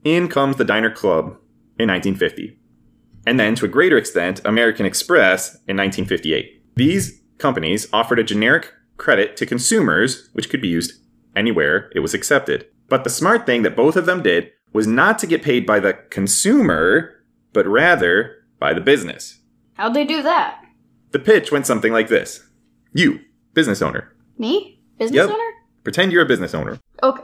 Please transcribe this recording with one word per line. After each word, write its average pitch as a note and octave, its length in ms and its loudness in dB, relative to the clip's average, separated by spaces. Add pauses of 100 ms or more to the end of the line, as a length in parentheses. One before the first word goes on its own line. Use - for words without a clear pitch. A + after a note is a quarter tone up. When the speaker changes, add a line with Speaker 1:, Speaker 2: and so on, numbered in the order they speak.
Speaker 1:
In E3+ 240 0
comes C#3 260 0
the C3 100 0
Diner G#2+ 240 0
Club F2 480 -2 (440)
in A2+ 80 0
nineteen F#2+ 260 -2
fifty. - 460 -6 (680)
And B2 140 0
then, A2 160 0
to - 80 -4
a G2+ 40 0
greater D3 300 4
extent, F#2 460 -4
American A2 420 0
Express F#2+ 720 0 (100)
in G2 80 -4
nineteen F#2+ 300 -2
fifty-eight. - 580 -4 (140)
These F3 440 0 (180)
companies G2+ 540 -2
offered A2+ 280 2
a - 20 2
generic A2 500 0 (260)
credit F3 400 0
to A#3 80 -4
consumers, B2+ 880 0
which - 160 -8
could C3+ 120 -4
be A2 80 -4
used E2 240 -2 (420)
anywhere G2 580 0
it F#2 60 -2
was D#2 160 -4
accepted. G2 520 -2 (220)
But C3 140 0
the B2 80 -4
smart G3+ 360 0
thing A#2+ 160 0
that G#2 120 0
both C#3+ 220 2
of E3+ 100 0
them F3+ 160 -2
did E2+ 300 0 (200)
was G#2+ 140 0
not D3+ 320 2
to - 80 -6
get E3 160 -2
paid B2 240 0
by G#2+ 140 2
the F#2+ 140 0 (160)
consumer, A2 1040 0 (360)
but G2+ 140 2
rather A#2 680 2 (240)
by D2 140 0
the E2+ 60 -4
business. G#2 600 -2 (340)
Speaker 2:
How'd A3+ 200 -4
they D4 100 0
do D4+ 180 -4
that? D#4 400 -2 (480)
Speaker 1:
The C#3 80 -2
pitch F#3 320 2
went C#3+ 160 -2
something A2+ 260 0
like A2+ 140 2
this. - 420 -2 (440)
You, D3+ 260 0 (360)
business B2 280 0
owner, B1+ 280 -4 (260)
Speaker 2:
Me? D4 420 -4 (180)
Business A3+ 180 -2
Speaker 1:
Yep. G4+ 140 4
Speaker 2:
owner? A4+ 200 -4 (340)
Speaker 1:
Pretend F3+ 280 0
you're F3 100 6
a D3 60 4
business F#2 260 0
owner. C2 240 -6 (240)
Speaker 2:
Okay. C4 220 0